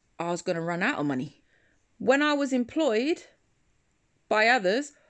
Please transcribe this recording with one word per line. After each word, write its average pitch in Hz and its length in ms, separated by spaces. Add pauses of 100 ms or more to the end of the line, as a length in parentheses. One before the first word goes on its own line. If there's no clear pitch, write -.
(200)
I 170 120
was 175 100
gonna 170 200
run 175 220
out 262 160
of 147 60
money. 139 380 (560)
When 262 240
I 302 100
was 277 180
employed 262 720 (1040)
by 214 200
others, 240 440 (180)